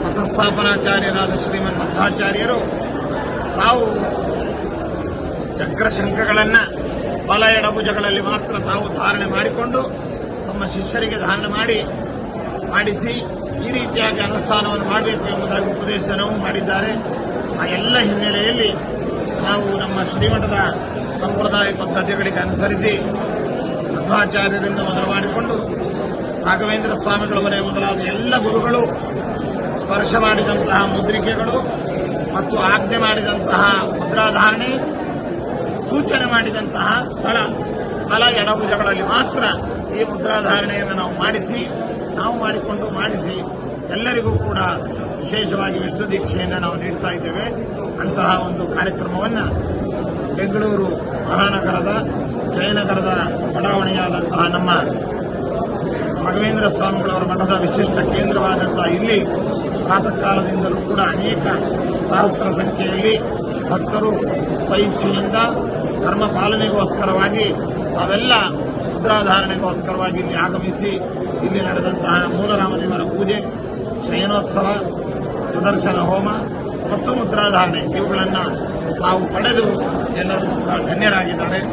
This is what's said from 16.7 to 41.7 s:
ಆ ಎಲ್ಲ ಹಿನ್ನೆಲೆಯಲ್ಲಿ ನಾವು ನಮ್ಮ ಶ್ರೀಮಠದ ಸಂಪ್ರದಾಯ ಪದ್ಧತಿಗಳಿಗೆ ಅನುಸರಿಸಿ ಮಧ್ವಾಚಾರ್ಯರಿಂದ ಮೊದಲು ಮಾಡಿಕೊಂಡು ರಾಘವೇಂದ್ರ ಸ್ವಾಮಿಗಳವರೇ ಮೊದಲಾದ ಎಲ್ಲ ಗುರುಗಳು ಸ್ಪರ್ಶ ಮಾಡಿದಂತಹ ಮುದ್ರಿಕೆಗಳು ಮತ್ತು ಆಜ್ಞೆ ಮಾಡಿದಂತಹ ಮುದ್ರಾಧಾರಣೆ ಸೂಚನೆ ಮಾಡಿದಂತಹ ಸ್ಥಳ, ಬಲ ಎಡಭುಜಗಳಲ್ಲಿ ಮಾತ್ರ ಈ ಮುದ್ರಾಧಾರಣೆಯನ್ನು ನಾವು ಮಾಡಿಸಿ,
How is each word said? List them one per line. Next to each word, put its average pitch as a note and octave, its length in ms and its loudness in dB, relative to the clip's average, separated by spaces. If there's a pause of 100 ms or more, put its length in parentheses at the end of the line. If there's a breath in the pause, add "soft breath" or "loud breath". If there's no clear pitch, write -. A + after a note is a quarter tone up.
ಆ - 60 -2
ಎಲ್ಲ A3+ 340 2
ಹಿನ್ನೆಲೆಯಲ್ಲಿ G#3 720 2 (680)
ನಾವು G3+ 360 0
ನಮ್ಮ F#3+ 240 0
ಶ್ರೀಮಠದ G3+ 540 2 (640)
ಸಂಪ್ರದಾಯ G3+ 520 2
ಪದ್ಧತಿಗಳಿಗೆ F#3+ 640 0
ಅನುಸರಿಸಿ G3 640 2 (960)
ಮಧ್ವಾಚಾರ್ಯರಿಂದ G3+ 840 2
ಮೊದಲು F#3+ 280 0
ಮಾಡಿಕೊಂಡು G#3 480 0 (880)
ರಾಘವೇಂದ್ರ G#3+ 480 0
ಸ್ವಾಮಿಗಳವರೇ G3+ 680 0
ಮೊದಲಾದ G3 380 0
ಎಲ್ಲ G#3+ 400 0
ಗುರುಗಳು A3+ 480 2 (920)
ಸ್ಪರ್ಶ G3+ 360 0
ಮಾಡಿದಂತಹ G#3 720 2
ಮುದ್ರಿಕೆಗಳು G3 680 0 (840)
ಮತ್ತು G3 240 -2
ಆಜ್ಞೆ G#3 400 2
ಮಾಡಿದಂತಹ G3+ 840 2
ಮುದ್ರಾಧಾರಣೆ A3 920 2 (1120)
ಸೂಚನೆ C#4+ 360 2
ಮಾಡಿದಂತಹ A3 840 0
ಸ್ಥಳ, - 260 -2 (680)
ಬಲ G#3+ 180 2
ಎಡಭುಜಗಳಲ್ಲಿ G#3 800 2
ಮಾತ್ರ A#3+ 420 2 (500)
ಈ A3 100 0
ಮುದ್ರಾಧಾರಣೆಯನ್ನು G3+ 920 0
ನಾವು F3 240 -4
ಮಾಡಿಸಿ, G#3 500 -2 (460)